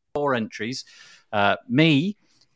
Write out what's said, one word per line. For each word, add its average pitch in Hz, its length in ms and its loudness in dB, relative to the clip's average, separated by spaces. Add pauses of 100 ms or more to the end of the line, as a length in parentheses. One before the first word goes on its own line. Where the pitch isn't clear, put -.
(140)
four 143 200 -2
entries. 113 500 -8 (480)
Uh, 101 240 2 (120)
me, 156 480 2 (400)